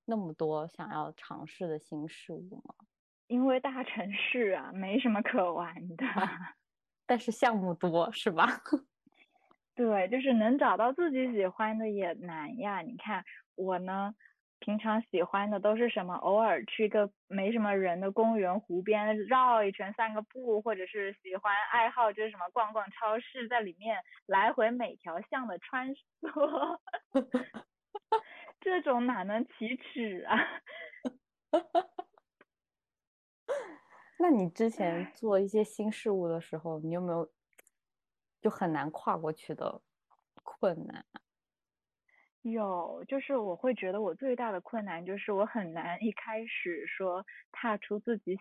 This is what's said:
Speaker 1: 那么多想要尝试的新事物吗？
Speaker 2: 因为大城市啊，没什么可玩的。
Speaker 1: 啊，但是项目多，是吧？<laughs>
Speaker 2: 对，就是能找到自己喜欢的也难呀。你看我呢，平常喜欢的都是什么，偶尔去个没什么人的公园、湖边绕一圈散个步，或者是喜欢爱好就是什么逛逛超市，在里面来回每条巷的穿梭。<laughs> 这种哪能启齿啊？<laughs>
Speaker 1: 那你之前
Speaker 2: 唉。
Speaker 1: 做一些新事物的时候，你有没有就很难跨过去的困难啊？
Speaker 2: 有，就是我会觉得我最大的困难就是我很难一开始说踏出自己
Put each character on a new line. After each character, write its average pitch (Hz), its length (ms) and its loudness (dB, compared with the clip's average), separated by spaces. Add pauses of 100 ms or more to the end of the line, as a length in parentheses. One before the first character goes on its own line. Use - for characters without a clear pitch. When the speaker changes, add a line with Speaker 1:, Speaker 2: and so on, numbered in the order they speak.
Speaker 1:
那 226 120 0
么 170 160 -4
多 156 340 0
想 - 220 -12
要 151 240 -4
尝 - 340 -12
试 175 200 -8
的 156 120 -4
新 156 300 -8
事 - 240 -14
物 175 320 -14
吗？ - 100 -18 (520)
Speaker 2:
因 247 180 2
为 254 140 4
大 262 240 -4
城 202 280 -6
市 202 440 0
啊， 139 180 -8
没 196 260 -2
什 254 80 0
么 214 140 2
可 185 320 2
玩 175 420 -6
的。 262 100 -4
Speaker 1:
啊， 190 500 -4 (500)
但 247 120 2
是 226 140 -4
项 233 240 4
目 185 180 0
多， 170 380 2
是 - 180 -2
吧？ 175 180 6
<laughs> - 400 0 (840)
Speaker 2:
对， 208 360 2
就 254 100 2
是 262 140 4
能 226 240 6
找 233 180 4
到 226 160 4
自 339 200 2
己 254 200 0
喜 196 160 2
欢 220 320 -2
的 220 100 -2
也 190 240 -2
难 160 440 -8
呀。 196 240 -4
你 160 160 -10
看 190 260 -6 (320)
我 185 240 -2
呢， 196 340 -4 (460)
平 208 180 -2
常 220 260 0
喜 - 200 0
欢 202 260 0
的 208 100 0
都 214 180 4
是 240 100 4
什 208 180 -2
么， 180 100 -6
偶 190 200 2
尔 202 300 4
去 214 240 0
个 208 200 4 (180)
没 196 240 -2
什 233 80 0
么 208 140 2
人 185 280 2
的 196 100 -2
公 226 260 4
园、 185 220 2
湖 180 220 -4
边 214 440 2
绕 247 380 6
一 196 80 2
圈 196 220 -6
散 226 200 -2
个 214 80 -2
步， 226 400 0
或 220 140 0
者 185 120 -6
是 202 260 -4 (100)
喜 185 140 -8
欢 202 180 2 (160)
爱 233 180 6
好 240 220 4
就 208 120 -4
是 220 60 -2
什 208 80 -18
么 180 120 -6
逛 226 240 0
逛 202 180 -2
超 220 280 0
市， 240 280 -10
在 233 140 2
里 180 180 -6
面 214 180 -2 (280)
来 196 260 6
回 226 200 4
每 240 260 -4
条 170 240 -6
巷 262 260 -4
的 180 120 -6
穿 262 340 -6 (280)
梭。 311 580 0 (340)
<laughs> 254 520 0 (920)
这 359 220 2
种 247 260 2
哪 214 160 0
能 208 220 0
启 240 320 -6
齿 214 500 -6
啊？ 214 100 4 (1120)
<laughs> 349 560 0 (2000)
Speaker 1:
那 349 100 6
你 196 180 6
之 226 220 2
前 180 360 -2
Speaker 2:
唉。 - 100 -14
Speaker 1:
做 202 240 4
一 196 80 2
些 214 160 2
新 208 280 -4
事 214 200 -2
物 180 160 0
的 165 120 -2
时 170 160 -10
候， 160 260 -6
你 160 120 -2
有 175 80 -2
没 175 100 -2
有 165 160 -2 (1120)
就 214 120 2
很 175 200 0
难 147 200 0
跨 - 260 -2
过 160 160 -2
去 156 220 -10
的 - 260 -6 (640)
困 170 420 -2
难 - 180 -14 (100)
啊？ - 80 -18 (1200)
Speaker 2:
有， 196 640 -4
就 269 120 -2
是 277 160 -4
我 202 200 0
会 254 180 0
觉 190 180 -4
得 202 80 -2
我 214 140 -2
最 262 220 -2
大 233 160 -4
的 180 100 -4
困 214 240 -6
难 170 180 -8
就 190 140 -6
是 202 140 -6
我 196 120 4
很 196 300 -4
难 170 300 -6
一 226 80 2
开 220 340 -8
始 175 400 -6
说 185 400 -4 (260)
踏 220 260 -2
出 208 200 -6
自 214 220 -2
己 185 220 -4